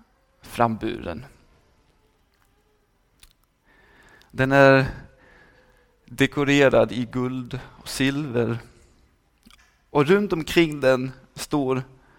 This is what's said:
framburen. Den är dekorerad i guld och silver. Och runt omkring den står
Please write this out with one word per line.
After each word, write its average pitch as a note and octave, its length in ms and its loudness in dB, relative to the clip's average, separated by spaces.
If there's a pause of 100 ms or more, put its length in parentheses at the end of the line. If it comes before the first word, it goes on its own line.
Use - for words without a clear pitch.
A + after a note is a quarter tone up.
(420)
framburen. A2 840 -4 (3000)
Den C3 200 -2
är C3+ 360 6 (1160)
dekorerad C3+ 880 2
i A#2+ 140 -6
guld B2+ 540 -8 (220)
och - 60 -20
silver. C3 720 -4 (1300)
Och C#3+ 160 0
runt F#3+ 280 2
omkring D#3+ 460 0
den C3 320 2 (240)
står C3 480 -4 (360)